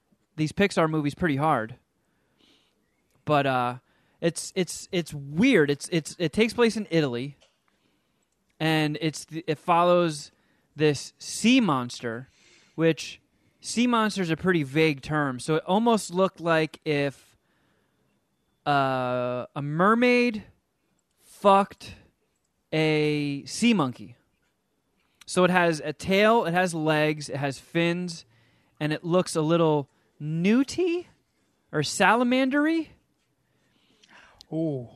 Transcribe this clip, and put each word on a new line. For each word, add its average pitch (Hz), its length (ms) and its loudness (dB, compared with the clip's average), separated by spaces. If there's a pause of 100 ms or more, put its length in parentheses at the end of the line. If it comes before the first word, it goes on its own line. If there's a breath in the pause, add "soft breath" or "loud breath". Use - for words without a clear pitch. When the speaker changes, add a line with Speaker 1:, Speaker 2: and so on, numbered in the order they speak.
(360)
Speaker 1:
these 156 160 -2
Pixar 190 380 2
movies 147 260 -2
pretty 151 220 -2
hard. 127 400 -2 (1500)
But, 143 220 2
uh, 123 280 -2 (460)
it's, - 340 -4
it's, - 360 -6
it's 175 200 -4
weird. 151 600 2
It's, - 200 -6
it's, 165 280 -4
it 165 120 -2
takes 220 220 0
place 226 240 2
in 214 140 -6
Italy, 139 460 -2 (1200)
and 156 420 0
it's 156 240 -4
th-, 160 220 -12
it 156 100 -2
follows 175 720 2 (440)
this 147 420 0
sea - 420 2
monster, 127 680 -2 (460 soft breath)
which 160 440 -2 (420)
sea 240 260 0
monster's 208 420 0
a 160 80 0
pretty 175 240 2
vague 143 400 0
term. 143 380 -4
So 156 160 -2
it 160 100 -2
almost 214 480 0
looked 185 260 0
like 160 460 0
if, 143 500 -4 (1300)
uh, 127 880 -2
a 147 80 -6
mermaid 220 800 2 (800)
fucked - 720 0 (760)
a 151 720 0
sea 233 280 2
monkey. 123 440 -4 (1080)
So 180 200 2
it 180 40 4
has 170 340 2
a 151 100 -8
tail, 208 520 2
it 165 80 -2
has 180 220 0
legs, 151 540 0
it - 80 -6
has 139 200 -4
fins, 170 680 -4 (560)
and 151 140 -2
it - 100 -6
looks 175 320 0
a 160 60 2
little 156 480 2 (320)
newty 240 840 0 (640)
or 151 100 -2
salamandery. 262 1080 0 (1600 soft breath)
Speaker 2:
Ooh. 151 420 -4